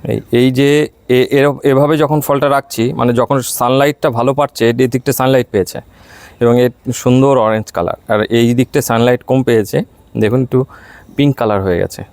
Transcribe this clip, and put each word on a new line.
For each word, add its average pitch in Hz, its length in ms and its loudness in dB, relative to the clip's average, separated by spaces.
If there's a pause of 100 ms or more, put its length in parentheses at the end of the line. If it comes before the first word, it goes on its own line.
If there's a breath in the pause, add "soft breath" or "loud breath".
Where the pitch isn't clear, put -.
(100)
এই, 113 80 -2 (220)
এই 131 80 4 (100)
যে 139 120 2 (380)
এ-, 127 200 2 (100)
এর-, 135 220 0 (100)
এভাবে 143 320 2
যখন 151 240 0
ফলটা 143 300 0
রাখছি, 123 360 -4
মানে 120 280 -2
যখন 131 160 0 (220)
সানলাইটটা 139 520 0
ভালো 123 240 -2
পাচ্ছে, 139 340 -2
এই 123 260 0
দিকটা 127 180 -2
সানলাইট 131 420 0
পেয়েছে 95 240 -2 (640 loud breath)
এবং 117 200 2
এর 123 120 2 (200)
সুন্দর 131 460 2
অরেঞ্জ 110 280 0 (100)
কালার, 85 220 -4 (140)
আর 107 80 2 (180)
এই 117 160 2
দিকটা 127 340 0
সানলাইট 120 420 0
কম 135 120 2
পেয়েছে, 117 360 0 (440)
দেখুন 113 200 0
একটু 127 160 -2 (580 loud breath)
পিঙ্ক 143 240 2
কালার 107 260 0
হয়ে 87 160 0
গেছে। 92 180 -8 (120)